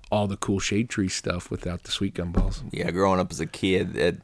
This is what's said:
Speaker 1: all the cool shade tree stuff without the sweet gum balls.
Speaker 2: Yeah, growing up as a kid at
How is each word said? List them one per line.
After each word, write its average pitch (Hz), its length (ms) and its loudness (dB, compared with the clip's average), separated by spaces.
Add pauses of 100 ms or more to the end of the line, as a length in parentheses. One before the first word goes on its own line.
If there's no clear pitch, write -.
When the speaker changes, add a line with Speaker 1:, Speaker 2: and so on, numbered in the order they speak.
Speaker 1:
all 104 180 2
the 98 100 -2
cool 98 220 0
shade 107 300 0
tree 98 180 -2
stuff 90 420 -4
without 90 340 -6
the - 80 -14
sweet 98 240 -2
gum 87 180 -4
balls. - 380 2
Speaker 2:
Yeah, 87 200 -2
growing 92 300 4
up 92 100 -2
as 80 80 -6
a 80 60 -2
kid 92 520 0
at 87 260 2